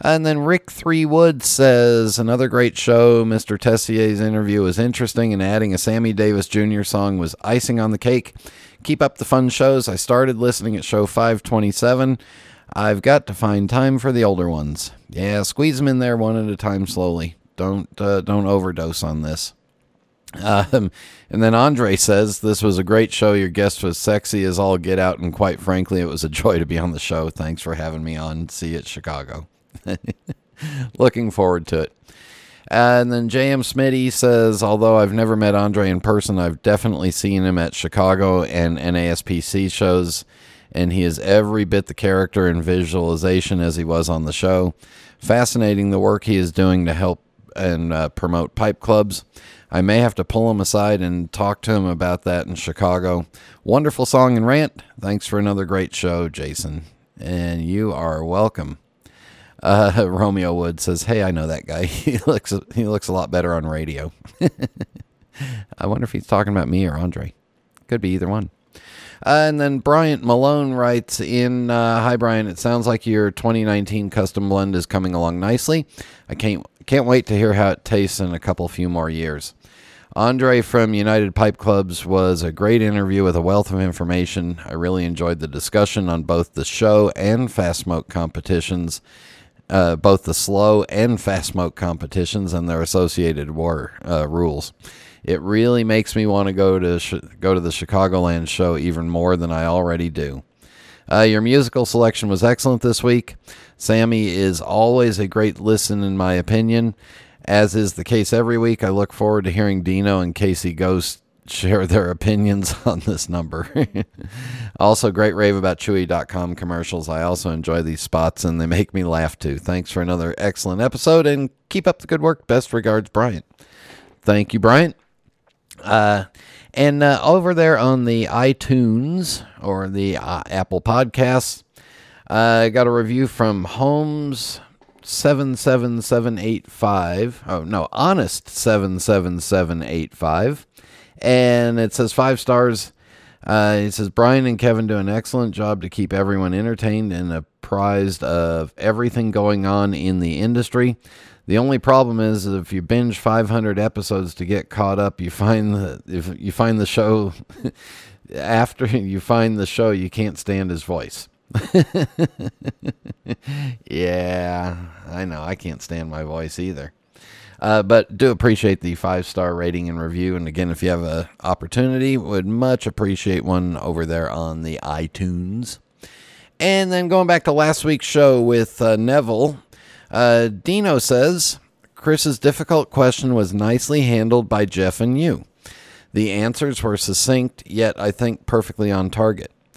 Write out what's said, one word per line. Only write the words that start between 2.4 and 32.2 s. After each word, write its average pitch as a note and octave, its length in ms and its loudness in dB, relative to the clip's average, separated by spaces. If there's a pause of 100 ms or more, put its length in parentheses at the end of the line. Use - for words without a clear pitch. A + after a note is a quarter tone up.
great A#2+ 300 2
show. A#2 480 6
Mister A2 320 -2
Tessier's A2 640 2
interview G#2+ 420 0
was F#2 160 0
interesting, A#2 540 0
and G2 100 0
adding G#2 320 0
a F2+ 40 0
Sammy A2+ 340 0
Davis G#2 340 2
Junior G#2 380 0
song G2+ 340 -2
was E2+ 240 -4
icing A#2 380 0
on A2 100 0
the G#2 80 -2
cake. B2 360 0 (500)
Keep D3+ 180 0
up C#3 160 0
the - 60 -6
fun C3 240 4
shows. C3 400 2
I F#2+ 80 -4
started B2+ 420 2
listening A2+ 380 -2
at - 80 -8
show G#2+ 220 0
five A2+ 360 0
twenty-seven. A#2+ 760 0 (540)
I've G#2 300 0
got C#3 240 4
to G2+ 80 -8
find G2+ 340 0
time C3 300 2
for C3 140 -2
the A#2+ 120 2
older F#2 240 2
ones." D2+ 440 -6 (160)
Yeah, G2+ 340 -4
squeeze C#3 380 0
'em C#3+ 80 2
in B2+ 100 2
there B2 180 0
one A2+ 200 0
at G#2+ 160 -2
a G2 40 -6
time G2 300 -2
slowly. E2+ 500 -4 (200)
Don't, F#2+ 320 -4 (120)
uh, G2+ 200 0
don't G2+ 260 0
overdose F#2 560 -2
on D#2 200 -4
this. D#2 300 -8 (880)
Um, G#2 520 0 (360)
and A2 140 0
then A2+ 140 4
Andre A#2+ 400 2
says, G#2 420 2
"This G#2+ 240 -2
was G2+ 160 2
a F#2+ 60 0
great A2 280 4
show. G#2+ 200 2
Your G2 160 0
guest G2 340 0
was F2+ 160 -2
sexy G#2 460 -2
as F#2 160 0
all F#2+ 180 2
get F#2 220 0
out, F#2 180 0
and F2 140 -6
quite F#2 260 0
frankly, F#2 420 -2
it E2+ 80 -2
was D2+ 140 -6
a D#2+ 60 -4
joy E2+ 320 0
to E2 60 -2
be E2 120 -4
on E2+ 140 -4
the D2+ 80 -8
show. D#2+ 300 -4
Thanks E2 320 -8
for E2 120 -6
having D#2+ 300 -8
me D#2+ 100 -8
on. D#2 340 -8
See - 200 -10
you E2 100 -6
at - 80 -12
Chicago." D2 600 -12 (360)
<laughs> F#2+ 120 -6 (1000)
Looking A#2+ 320 2
forward F2+ 380 0
to D#2+ 120 -2
it. - 120 -6 (800)